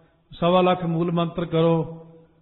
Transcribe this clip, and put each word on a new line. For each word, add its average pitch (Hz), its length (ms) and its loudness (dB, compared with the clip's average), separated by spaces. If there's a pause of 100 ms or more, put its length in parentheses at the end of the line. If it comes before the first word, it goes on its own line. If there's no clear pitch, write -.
(400)
ਸਵਾ 180 200 4
ਲੱਖ 180 240 2
ਮੂਲ 170 280 -2
ਮੰਤਰ 170 320 -4
ਕਰੋ। 165 640 0 (360)